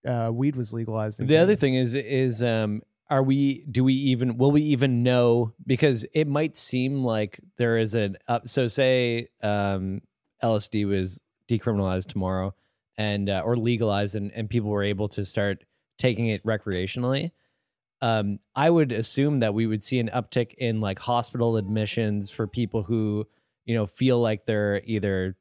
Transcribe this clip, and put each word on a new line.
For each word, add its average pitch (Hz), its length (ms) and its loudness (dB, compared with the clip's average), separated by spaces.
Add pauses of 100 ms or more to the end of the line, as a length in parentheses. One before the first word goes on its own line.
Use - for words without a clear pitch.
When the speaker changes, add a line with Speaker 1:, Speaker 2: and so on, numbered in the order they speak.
Speaker 1:
uh, 117 260 0
weed 135 240 -2
was 120 160 -6
legalized 110 480 -4
in 131 60 -2
Speaker 2:
The 151 100 6
other 190 200 6
Speaker 1:
Canada. - 40 -8
Speaker 2:
thing 135 140 2
is, 127 200 0
is, 127 480 0
um, 107 400 0 (280)
are 135 140 2
we, 135 440 0
do 123 140 0
we 131 120 4
even, 127 440 0
will 139 140 4
we 151 100 4
even 131 400 2
know? 120 500 4 (140)
Because 123 480 2
it 156 140 2
might 147 280 -2
seem 131 460 -2
like 110 380 -2 (160)
there 117 200 2
is 110 200 0
an 101 200 0 (120)
up-, 120 180 -2
so 123 220 0
say, 123 600 2 (140)
um, 101 580 -2 (400)
L 113 140 2
S 104 140 -2
D 104 160 -2
was 95 360 -2 (280)
decriminalized 101 580 0
tomorrow 95 480 -4 (420)
and, 101 320 -2
uh, 95 160 -2
or 117 120 0
legalized 107 580 0
and, 101 180 -6
and 110 160 -6
people 104 220 -2
were 101 140 0
able 104 240 -2
to 101 160 -6
start 101 400 -4 (340)
taking 117 300 0
it 104 160 -2
recreationally. 113 880 -2 (680)
Um, 107 380 0 (160)
I 151 160 4
would 156 220 4
assume 135 480 0
that 107 140 2
we 113 120 2
would 107 160 -2
see 127 160 -2
an 113 160 0
uptick 120 400 -4
in, 113 260 -2
like, 98 200 -4
hospital 120 560 0
admissions 104 720 -2
for 110 160 -4
people 110 380 -4
who, 107 420 -2 (400)
you 113 80 -2
know, 107 120 0
feel 127 340 2
like 110 260 0
they're 104 380 0
either 95 560 -2